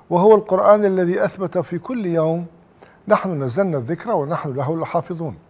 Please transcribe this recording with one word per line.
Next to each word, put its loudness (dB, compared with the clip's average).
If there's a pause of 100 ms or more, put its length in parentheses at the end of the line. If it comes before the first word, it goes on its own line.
وهو 6
القرآن 4
الذي 2
أثبت -4
في -4
كل -6
يوم: -2 (600)
"نحن 0
نزلنا -2
الذكر -6
ونحن -2
له -4
لحافظون". -6 (120)